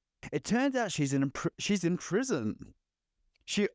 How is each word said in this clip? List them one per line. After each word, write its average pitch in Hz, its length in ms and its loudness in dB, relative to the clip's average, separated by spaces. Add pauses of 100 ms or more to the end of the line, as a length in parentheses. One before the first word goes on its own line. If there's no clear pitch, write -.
(320)
It 147 120 -4
turns 262 320 2
out 226 160 0
she's 139 200 0
in, 139 180 2 (280)
she's 196 260 0
in 170 140 2
prison. 170 760 -2 (680)
She 202 300 2